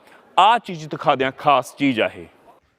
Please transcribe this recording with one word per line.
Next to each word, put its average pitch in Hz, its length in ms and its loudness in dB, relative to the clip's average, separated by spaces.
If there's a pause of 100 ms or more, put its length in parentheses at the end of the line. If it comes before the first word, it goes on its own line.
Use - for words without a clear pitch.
(400)
ਆਹ 214 200 4
ਚੀਜ਼ 156 280 -12
ਦਿਖਾ 147 280 -2
ਦਿਆਂ, 135 220 -2
ਖਾਸ 135 380 0
ਚੀਜ਼ 131 260 0
ਆ 92 140 0
ਇਹ। 87 100 -18 (540)